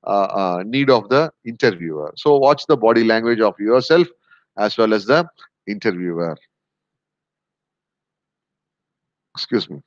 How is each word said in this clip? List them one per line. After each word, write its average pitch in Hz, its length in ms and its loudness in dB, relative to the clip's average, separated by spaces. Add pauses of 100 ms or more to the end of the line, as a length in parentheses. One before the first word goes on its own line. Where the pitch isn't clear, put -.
uh, 98 220 0 (120)
uh, 90 260 -2
need 131 240 0
of 107 180 2
the 147 240 2 (140)
interviewer. 85 680 -4
So 147 200 2
watch 139 300 2
the 151 100 2
body 113 280 2
language 113 360 0
of 104 180 0
yourself 127 480 2 (520)
as 104 180 -2
well 110 160 2
as 101 140 -2
the 160 200 2 (400)
interviewer. 90 720 -6 (3000)
Excuse - 360 -6
me. - 160 -16